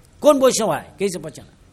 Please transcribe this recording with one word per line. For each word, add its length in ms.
"कौन 200
वैष्णव 340
है, 240
कैसे 200
पहचाना?" 300